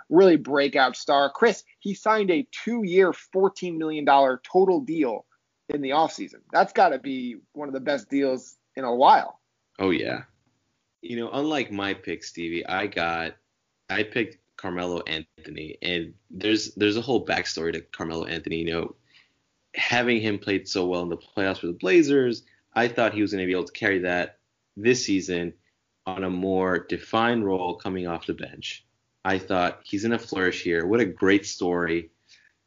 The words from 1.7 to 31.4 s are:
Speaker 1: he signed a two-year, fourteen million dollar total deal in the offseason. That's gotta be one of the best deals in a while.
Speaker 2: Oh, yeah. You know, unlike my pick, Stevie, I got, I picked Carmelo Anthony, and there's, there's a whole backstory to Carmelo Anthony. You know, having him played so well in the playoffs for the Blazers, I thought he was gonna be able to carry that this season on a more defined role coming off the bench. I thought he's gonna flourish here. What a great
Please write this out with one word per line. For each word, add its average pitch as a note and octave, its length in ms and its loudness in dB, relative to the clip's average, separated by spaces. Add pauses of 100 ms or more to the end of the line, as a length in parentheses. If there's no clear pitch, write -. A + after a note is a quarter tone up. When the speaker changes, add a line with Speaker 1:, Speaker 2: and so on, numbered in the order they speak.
Speaker 1:
he G3+ 140 -6
signed G#3+ 360 2
a D3+ 220 0
two-year, F#3+ 600 2
fourteen F#3+ 680 -2
million D#3 260 -4
dollar C#3 400 6
total F#3 360 4
deal C3+ 440 -2 (440)
in D3 120 -4
the C3+ 100 -4
offseason. D3+ 500 -2 (120)
That's F#3+ 200 2
gotta E3+ 260 4
be B2+ 380 -8 (160)
one D3 160 -10
of C3+ 40 -8
the C3 80 -6
best C3 300 -4
deals C3+ 460 -2 (200)
in C3 80 -6
a A#2+ 100 -2
while. D3+ 460 6 (380)
Speaker 2:
Oh, F#2+ 120 2
yeah. B1+ 340 -2 (760)
You A#2+ 160 -10
know, A#2 160 -6
unlike C#3 400 -2
my G2 220 -4
pick, E2+ 300 -10
Stevie, E2 420 -8
I G2 220 -2
got, E2 480 -4 (520)
I G2+ 140 -2
picked A2+ 360 -6 (180)
Carmelo F2+ 500 -6
Anthony, D#2 720 -12
and E2+ 340 -6 (160)
there's, G#2+ 440 -2
there's G#2 220 2
a A#2+ 40 0
whole A#2 240 0
backstory E2 480 -4
to E2 80 -8
Carmelo E2 460 -8
Anthony. E2 320 -6
You E2 140 -4
know, E2 220 -4 (800)
having A#2+ 460 0
him G#2+ 180 -2
played F#2+ 300 -2
so F#2 180 0
well F2+ 160 -2
in F2 60 -6
the E2+ 80 -4
playoffs F#2+ 440 -4
for E2+ 80 -4
the F2 40 -4
Blazers, C#3 720 4 (320)
I A#2 140 2
thought A2+ 260 0
he G#2+ 80 0
was G2+ 100 0
gonna F#2 140 -2
be F#2 60 0
able F2+ 120 0
to - 80 -12
carry G2 280 0
that F2 380 -2 (380)
this B2 300 2
season F2 480 -2 (520)
on F#2+ 180 -6
a F#2 60 -2
more F#2 500 0
defined A2+ 640 0
role F#2 300 -2
coming F#2 300 -6
off E2+ 200 -6
the E2+ 80 -4
bench. - 500 -14 (400)
I F#2+ 140 0
thought F2+ 460 -2
he's G2+ 180 -6
gonna A2+ 160 0
flourish F#2 440 -2
here. E2+ 220 0
What A2 160 2
a G#2+ 60 2
great G2 400 2